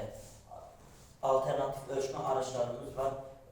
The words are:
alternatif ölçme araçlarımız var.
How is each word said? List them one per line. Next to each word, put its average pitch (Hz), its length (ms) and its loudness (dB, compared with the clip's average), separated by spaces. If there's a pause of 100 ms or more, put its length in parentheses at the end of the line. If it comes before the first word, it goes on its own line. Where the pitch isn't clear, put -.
(1200)
alternatif 135 760 2
ölçme 139 220 0
araçlarımız 127 800 0
var. 135 180 2 (380)